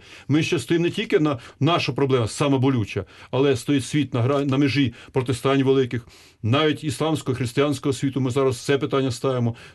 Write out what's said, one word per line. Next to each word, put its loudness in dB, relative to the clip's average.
Ми 2
ще 0
стоїмо 0
не 0
тільки 0
на, 0
наша 0
проблема 0
сама 0
болюча, 0
але 2
стоїть -2
світ -2
на 0
гра-, 0
на 0
межі 2
протистоянь 0
великих, 0
навіть 2
ісламського, -2
християнського 0
світу. -2
Ми 0
зараз 2
це 0
питання -2
ставимо. -2